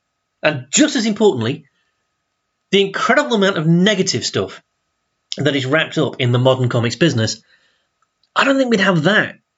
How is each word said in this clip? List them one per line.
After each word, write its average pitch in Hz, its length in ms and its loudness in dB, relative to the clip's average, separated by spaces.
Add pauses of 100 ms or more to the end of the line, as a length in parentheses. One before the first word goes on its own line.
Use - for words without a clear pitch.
(420)
and 151 280 -2
just 285 260 2
as 220 100 -2
importantly, 165 600 0 (1040)
the 196 100 4
incredible 247 540 0
amount 190 220 0
of 156 100 -2
negative 175 580 2
stuff - 380 -6 (760)
that 143 180 -2
is 131 100 -2
wrapped 151 320 -2
up 135 220 -2
in 123 120 0
the 123 80 2
modern 127 300 2
comics 117 260 -2
business, 117 460 0 (960)
I 247 100 0
don't 269 120 2
think 254 140 0
we'd 214 80 2
have 190 240 2
that 185 320 0 (220)